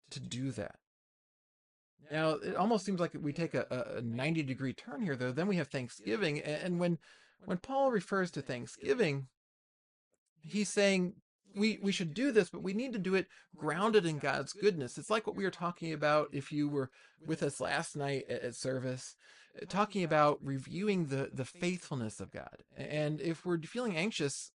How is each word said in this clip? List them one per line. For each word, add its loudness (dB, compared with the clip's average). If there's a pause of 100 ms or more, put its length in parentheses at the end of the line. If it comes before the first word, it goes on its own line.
to -10
do -4
that. -6 (1400)
Now, 4
it -2
almost 2
seems 0
like 0
we 0
take 0
a, -2
a -4
ninety 0
degree -2
turn -8
here, 0
though. -2
Then 0
we 2
have 0
thanksgiving. -2
A-, -4
and 0
when, 4 (480)
when -2
Paul 2
refers 0
to -4
thanksgiving, 0 (1120)
he's -2
saying 4 (420)
we, 2
we 2
should -2
do 2
this, 6
but -10
we -2
need -2
to -4
do 0
it 2 (280)
grounded 4
in 0
God's -2
goodness. 0
It's -10
like 0
what -4
we -4
were 2
talking -4
about, 4
if -6
you 0
were -2 (340)
with -2
us -2
last -2
night -2
at, -2
at -4
service, -4 (440)
uh, -10
talking 0
about 6
reviewing 0
the, -2
the -4
faithfulness -4
of -10
God. -12 (140)
A-, -8
and 0
if -4
we're 2
feeling -2
anxious -2